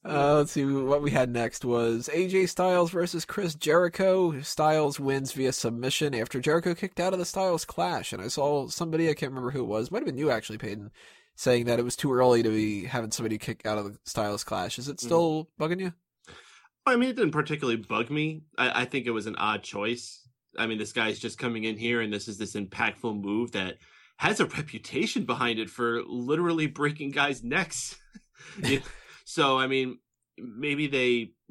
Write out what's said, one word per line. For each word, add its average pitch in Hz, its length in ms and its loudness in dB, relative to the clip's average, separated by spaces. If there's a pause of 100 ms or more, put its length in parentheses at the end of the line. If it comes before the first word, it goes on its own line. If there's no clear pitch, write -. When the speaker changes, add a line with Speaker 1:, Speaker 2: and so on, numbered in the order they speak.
Speaker 1:
Uh, 143 320 4
let's 147 160 2
see, 143 120 2
what 139 360 2
we 143 100 0
had 127 180 2
next 120 360 -2
was 117 480 2
A 175 160 2
J 190 160 4
Styles 180 440 2
versus 175 360 -2
Chris 175 280 -4
Jericho. 175 880 4
Styles 156 580 2
wins 135 340 0
via 131 180 2
submission 123 640 -2
after 117 240 -2
Jericho 165 340 2
kicked 180 280 -6
out 185 100 2
of 185 80 -2
the 170 60 -2
Styles 185 400 0
Clash. 170 480 -4
And 92 80 -8
I 110 80 -6
saw 143 400 0
somebody, 165 400 2
I 151 40 2
can't 139 180 -4
remember 127 200 -4
who 139 100 -4
it 113 60 -2
was, 110 240 -2
might 214 80 -2
have 294 60 -4
been 135 120 -4
you 143 140 2
actually, 110 260 -2
Peyton, 104 340 -8 (440)
saying 120 300 2
that 120 140 2
it 120 40 2
was 120 140 -4
too 139 160 0
early 127 300 8
to 113 60 4
be 107 360 0
having 120 260 -6
somebody 110 260 -2
kick - 280 -8
out 107 120 -2
of 101 140 -6
the - 140 -20
Styles 104 400 -4
Clash. 95 340 -4
Is 127 80 -8
it 143 100 -8
Speaker 2:
Mm. - 40 -10
Speaker 1:
still 165 480 2 (100)
bugging 170 220 -2
you? 180 120 -6 (920)
Speaker 2:
I 262 100 6
mean, 247 140 4
it 233 80 -4
didn't 180 140 4
particularly 147 500 0
bug 117 280 -2
me. 156 340 -2 (140)
I, 127 260 2
I - 20 0
think 123 200 -4
it 117 60 0
was 110 160 -2
an 107 80 -6
odd 104 280 0
choice. 113 640 -6 (320)
I 113 80 0
mean, 113 120 -2
this 107 160 -6
guy's 110 260 0
just 107 180 -6
coming 113 280 -4
in 110 120 -2
here, 117 220 0
and 107 120 -2
this 104 180 -6
is 98 80 -8
this 104 180 -8
impactful 107 680 -4
move 107 300 -2
that 92 240 -4 (420)
has 202 220 0
a 196 60 4
reputation 156 800 -4
behind 117 340 0
it 107 100 -4
for 117 340 -2
literally 156 640 0
breaking 147 440 -4
guys' 143 320 0
necks. - 580 -4
<laughs> - 40 -20 (580)
You 127 220 2
Speaker 1:
<laughs> - 400 -18
Speaker 2:
so, 135 340 4
I 131 80 2
mean, 131 320 0 (380)
maybe 139 500 -4
they 123 460 2 (180)